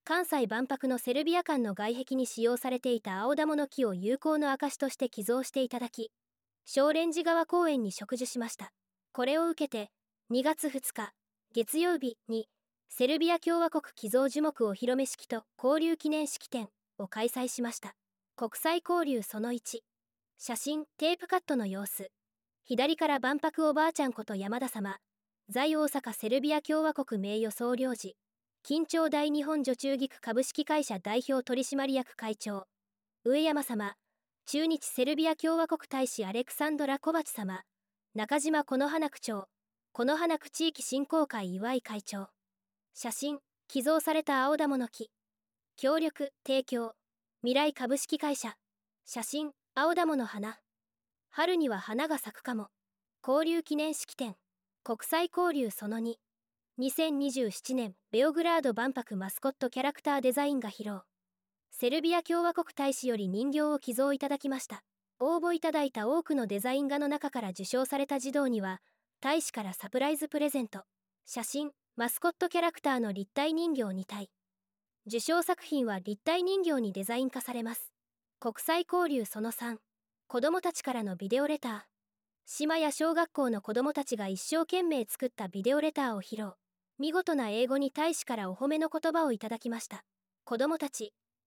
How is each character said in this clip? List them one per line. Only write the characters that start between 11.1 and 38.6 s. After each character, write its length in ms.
月 260
曜 180
日 200
に、 200
セ 180
ル 120
ビ 120
ア 80
共 200
和 100
国 140
寄 140
贈 200
樹 120
木 260
お 60
披 80
露 140
目 100
式 220
と 160
交 240
流 120
記 120
念 180
式 200
典 220
を 100
開 200
催 220
し 120
ま 100
し 80
た。 160
国 180
際 320
交 220
流 120
そ 200
の 100
一。 320
写 180
真、 300
テ 160
ー 40
プ 100
カ 100
ッ 80
ト 120
の 80
様 200
子。 240
左 320
か 120
ら 120
万 200
博 280
お 60
ば 140
あ 60
ち 60
ゃ 80
ん 60
こ 100
と 120
山 240
田 100
様、 280
在 260
大 120
阪 260
セ 160
ル 120
ビ 120
ア 80
共 220
和 100
国 280
名 180
誉 120
総 240
領 200
事、 200
緊 220
張 220
大 200
日 140
本 180
女 140
中 220
菊 220
株 220
式 240
会 180
社 140
代 300
表 160
取 180
締 320
役 220
会 200
長、 300
上 200
山 180
様、 340
駐 180
日 220
セ 180
ル 100
ビ 140
ア 60
共 220
和 100
国 200
大 200
使 180
ア 60
レ 120
ク 80
サ 180
ン 80
ド 100
ラ・ 100
コ 160
バ 100
チ 80
様、 320
中 240
島 240